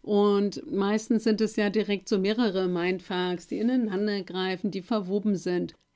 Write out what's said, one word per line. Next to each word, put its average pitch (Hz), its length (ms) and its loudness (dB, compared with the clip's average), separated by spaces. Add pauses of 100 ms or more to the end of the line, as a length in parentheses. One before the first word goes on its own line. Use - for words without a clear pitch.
Und 202 680 2
meistens 214 540 0
sind 220 180 2
es 208 140 0
ja 208 140 2
direkt 202 400 -2
so 214 80 2
mehrere 196 500 2
Mindfucks, 180 800 -2
die - 120 -6
ineinander 208 640 0
greifen, 185 480 -4
die 185 100 -6
verwoben 202 540 0
sind 175 400 -2 (200)